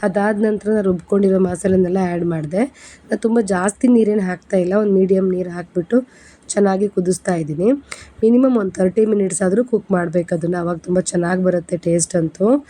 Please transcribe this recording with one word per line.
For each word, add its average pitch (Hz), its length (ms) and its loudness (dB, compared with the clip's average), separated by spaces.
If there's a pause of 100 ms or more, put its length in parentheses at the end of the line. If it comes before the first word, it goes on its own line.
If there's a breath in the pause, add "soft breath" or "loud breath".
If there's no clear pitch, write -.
ಅದಾದ 202 380 -2
ನಂತರ 214 300 -2
ನಾನು 214 180 0
ರುಬ್ಕೊಂಡಿರೋ 190 520 0
ಮಸಾಲೆನೆಲ್ಲ 185 600 0
ಆ್ಯಡ್ 175 220 -2
ಮಾಡ್ದೆ. 165 380 -2 (400 loud breath)
ನಾನು - 180 -6
ತುಂಬಾ 233 220 0
ಜಾಸ್ತಿ 196 460 0
ನೀರೇನ್ 214 320 4
ಹಾಕ್ತಾ 185 380 -4
ಇಲ್ಲ, 180 180 0
ಒಂದ್ 208 180 2
ಮೀಡಿಯಂ 190 360 2
ನೀರ್ 180 180 -4
ಹಾಕ್ಬಿಟ್ಟು 175 500 -4 (500 loud breath)
ಚೆನ್ನಾಗಿ 196 400 0
ಕುದಿಸ್ತಾ 185 460 -2
ಇದ್ದೀನಿ. 160 340 -2 (500 loud breath)
ಮಿನಿಮಮ್ 247 380 4
ಒಂದ್ 202 180 -2
ತರ್ಟಿ 185 300 0
ಮಿನಿಟ್ಸ್ 202 380 0
ಆದ್ರೂ 190 220 2
ಕುಕ್ 226 260 -4
ಮಾಡ್ಬೇಕು 175 440 -2
ಅದನ್ನ, 170 220 -4
ಅವಾಗ 170 220 -4
ತುಂಬಾ 180 220 -2
ಚೆನ್ನಾಗ್ 180 420 -2
ಬರುತ್ತೆ 180 340 0
ಟೇಸ್ಟ್ 170 400 -2
ಅಂತೂ. 165 300 -2 (240 loud breath)